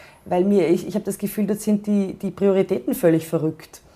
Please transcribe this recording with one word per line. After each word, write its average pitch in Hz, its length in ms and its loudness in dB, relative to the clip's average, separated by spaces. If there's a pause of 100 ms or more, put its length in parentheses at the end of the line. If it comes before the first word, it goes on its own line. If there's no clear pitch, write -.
(240)
weil 180 200 0
mir, 196 240 2
ich, 175 180 0
ich 175 80 -6
hab 208 80 -4
das 196 160 -6
Gefühl, 202 300 -4
dort 208 120 -2
sind 208 280 -2
die, 202 260 0
die 196 160 -6
Prioritäten 190 640 0
völlig 160 320 2
verrückt, 160 540 -6 (160)